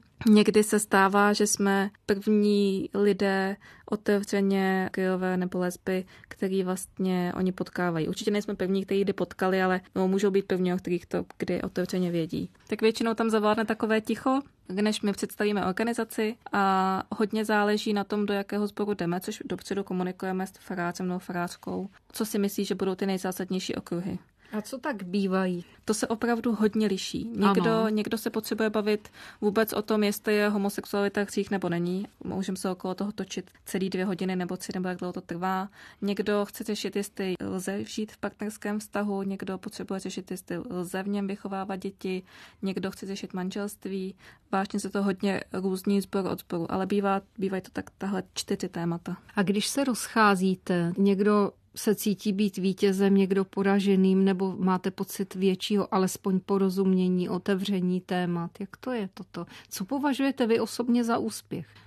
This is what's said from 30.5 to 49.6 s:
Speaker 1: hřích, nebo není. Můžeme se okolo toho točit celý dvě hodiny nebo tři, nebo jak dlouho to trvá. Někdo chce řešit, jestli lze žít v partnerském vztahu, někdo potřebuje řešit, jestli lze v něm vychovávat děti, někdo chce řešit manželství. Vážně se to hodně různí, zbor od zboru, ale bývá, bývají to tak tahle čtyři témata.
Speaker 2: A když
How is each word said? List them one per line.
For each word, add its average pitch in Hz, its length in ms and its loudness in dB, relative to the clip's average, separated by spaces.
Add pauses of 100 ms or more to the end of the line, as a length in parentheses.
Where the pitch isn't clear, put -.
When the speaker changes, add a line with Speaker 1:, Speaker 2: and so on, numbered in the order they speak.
Speaker 1:
hřích, 202 280 -4
nebo 185 180 0
není. 175 380 -2 (180)
Můžeme 190 320 -4
se 190 140 -4
okolo 185 240 -6
toho 202 180 -4
točit - 380 -8 (140)
celý 190 260 -2
dvě 185 140 -2
hodiny 185 320 -2
nebo 180 200 -4
tři, - 180 -10
nebo 185 140 -4
jak 180 100 -6
dlouho 180 140 -6
to 175 80 -10
trvá. 185 480 -4 (340)
Někdo 208 420 0
chce 202 200 -10
řešit, 208 320 -4
jestli 196 380 -4 (100)
lze 190 400 -4
žít 214 280 -8
v - 60 -20
partnerském 208 600 -6
vztahu, 208 440 -4
někdo 190 360 -6
potřebuje 190 420 -8
řešit, 185 300 -8
jestli 180 280 -8 (120)
lze 180 320 -6
v 196 60 -8
něm 202 180 -2
vychovávat 196 540 -6
děti, 190 420 -6 (400)
někdo 190 280 -4
chce - 160 -12
řešit 196 280 -8
manželství. 190 800 -6 (380)
Vážně 202 280 -2
se 190 100 -6
to 196 120 0
hodně 196 380 0 (120)
různí, 190 480 0
zbor 190 260 -2
od 180 140 -2
zboru, 165 320 -4
ale 190 140 0
bývá, 196 340 2 (180)
bývají 190 240 -2
to - 100 -18
tak - 260 -8
tahle 190 240 -2 (120)
čtyři 196 340 -4
témata. 170 480 -4 (200)
Speaker 2:
A 208 60 4
když 196 240 2